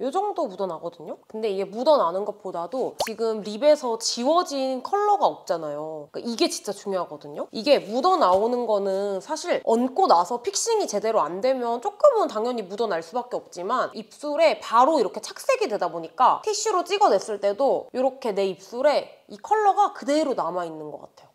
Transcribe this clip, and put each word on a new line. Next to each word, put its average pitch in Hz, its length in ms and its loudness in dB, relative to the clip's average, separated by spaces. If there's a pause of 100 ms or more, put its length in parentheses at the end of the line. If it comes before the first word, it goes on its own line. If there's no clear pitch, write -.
요 247 100 -2
정도 370 380 -2
묻어나거든요? 175 720 -8 (100)
근데 220 200 -4
이게 196 160 -2
묻어나는 208 600 2
것보다도 190 720 -6 (100)
지금 220 360 -2
립에서 233 560 2
지워진 262 840 0
컬러가 403 440 0
없잖아요. 156 840 -6
그러니까 - 220 -8
이게 269 160 0
진짜 - 240 -8
중요하거든요? 165 800 -8
이게 233 260 2
묻어나오는 233 880 2
거는 196 540 0
사실 311 440 -4
얹고 254 440 2
나서 202 340 4
픽싱이 403 460 -2
제대로 208 320 0
안 165 200 -2
되면 240 400 -2
조금은 415 460 4
당연히 233 360 -4
묻어날 190 420 -4
수밖에 233 320 -8
없지만 180 580 -4
입술에 294 640 0
바로 269 400 4
이렇게 208 220 -2
착색이 - 480 -2
되다 185 240 -2
보니까 165 520 2
티슈로 403 400 0
찍어냈을 311 560 2
때도 202 520 0
이렇게 262 400 -2
내 196 140 0
입술에 233 840 -2
이 - 100 -16
컬러가 403 540 2
그대로 277 420 0
남아있는 165 560 -4
것 143 100 -14
같아요. - 340 -20